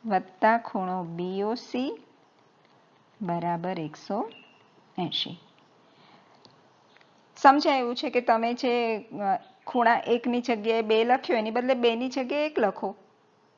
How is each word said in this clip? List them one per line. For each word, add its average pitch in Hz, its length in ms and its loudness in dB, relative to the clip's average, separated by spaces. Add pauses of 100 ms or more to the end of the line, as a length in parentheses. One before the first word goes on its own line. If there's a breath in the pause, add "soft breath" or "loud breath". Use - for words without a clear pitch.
વત્તા 220 520 2
ખૂણો 185 460 -4
બી 180 400 -4
ઓ 214 120 -2
સી 254 360 -6 (1300)
બરાબર 170 580 -2
એકસો 202 500 -6 (680)
એંશી. 175 420 -6 (2000 soft breath)
સમજાય 285 420 6
એવું 247 180 -2
છે 277 140 -6
કે 247 120 0
તમે 233 320 2
જે, 240 440 0
અ, 196 400 -4 (280)
ખૂણા 233 300 2 (100)
એકની 240 360 0
જગ્યાએ 226 400 0
બે 220 220 4
લખ્યો, 254 340 2
એની 220 140 -2
બદલે 247 240 0
બેની 240 340 0
જગ્યાએ 285 360 -2
એક 302 140 -4
લખો, 196 360 -2 (640)